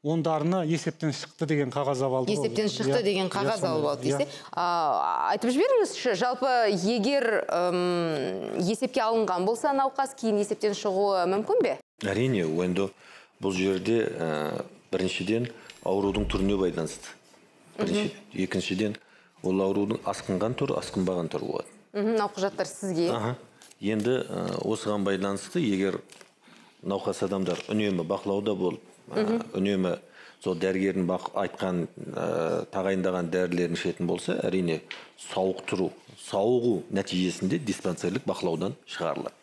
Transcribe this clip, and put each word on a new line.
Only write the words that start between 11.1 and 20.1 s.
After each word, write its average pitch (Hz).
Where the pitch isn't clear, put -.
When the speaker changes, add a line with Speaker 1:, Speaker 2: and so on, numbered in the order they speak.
Speaker 2:
мүмкін 220
бе? 170
Speaker 3:
Әрине, 107
енді 90
бұл 98
жерде, 95
ә, 78
біріншіден 95
аурудың 98
түріне 98
байланысты. 82
Бірінші-, 208
Speaker 2:
Мгм. -
Speaker 3:
екіншіден 101
ол 92
аурудың 101
асқынған 98